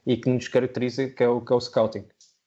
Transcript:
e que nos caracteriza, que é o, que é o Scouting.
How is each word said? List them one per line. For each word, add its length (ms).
e 120
que 120
nos 160
caracteriza, 640
que 160
é 40
o, 120
que 120
é 40
o 40
Scouting. 440